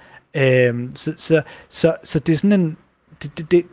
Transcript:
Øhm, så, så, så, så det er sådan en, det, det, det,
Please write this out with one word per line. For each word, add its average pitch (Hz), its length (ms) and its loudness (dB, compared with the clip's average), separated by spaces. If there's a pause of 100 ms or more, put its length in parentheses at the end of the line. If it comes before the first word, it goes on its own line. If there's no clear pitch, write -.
(340)
Øhm, 127 640 0
så, - 200 -6
så, 156 260 2 (260)
så, - 340 0
så - 160 -4
det 160 140 0
er 151 40 2
sådan 202 240 2
en, 160 160 -2 (460)
det, 147 160 -14
det, 160 120 -12
det, 175 220 4